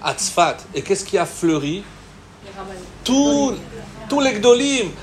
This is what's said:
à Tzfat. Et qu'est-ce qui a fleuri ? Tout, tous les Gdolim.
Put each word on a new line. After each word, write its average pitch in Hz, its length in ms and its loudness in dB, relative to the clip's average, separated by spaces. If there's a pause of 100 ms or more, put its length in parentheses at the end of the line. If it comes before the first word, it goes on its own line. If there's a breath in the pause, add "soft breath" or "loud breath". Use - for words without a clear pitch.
à - 120 -2
Tzfat. 156 420 2 (180)
Et 143 60 -4
qu'est-ce 190 240 0
qui 196 140 0
a 170 80 0
fleuri ? 156 560 0 (1200)
Tout, 277 500 2 (540)
tous 285 120 0
les 262 120 4
Gdolim. 240 560 4 (140)